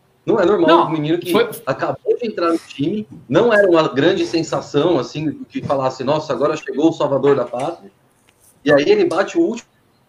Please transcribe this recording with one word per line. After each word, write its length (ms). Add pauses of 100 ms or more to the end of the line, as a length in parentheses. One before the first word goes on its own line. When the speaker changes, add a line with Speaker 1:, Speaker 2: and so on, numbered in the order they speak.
(260)
Speaker 1:
Não 140
é 60
normal 240
Speaker 2:
Não, 180
Speaker 1:
um 40
menino 280
que 120
Speaker 2:
foi 180 (160)
Speaker 1:
acabou 520
de 100
entrar 240
no 60
time, 480 (220)
não 260
era 160
uma 200
grande 360
sensação, 720
assim, 520
que 120
falasse, 420
"Nossa, 280
agora 240
chegou 340
o 40
salvador 420
da 100
pátria", 460 (720)
e 80
aí 180
ele 160
bate 320
o 40
último, 260 (420)